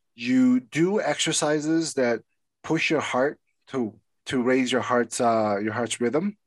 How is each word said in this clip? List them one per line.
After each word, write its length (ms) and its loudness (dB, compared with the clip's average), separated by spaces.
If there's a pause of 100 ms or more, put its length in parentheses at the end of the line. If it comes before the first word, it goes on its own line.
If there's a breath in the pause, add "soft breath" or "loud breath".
(160)
you 440 4
do 420 0
exercises 920 -2
that 260 0 (420)
push 260 0
your 120 0
heart 380 -2 (280)
to, 260 -4 (340)
to 140 -2
raise 300 2
your 100 0
heart's, 380 0
uh, 420 2
your 120 -4
heart's 260 -4
rhythm 480 -2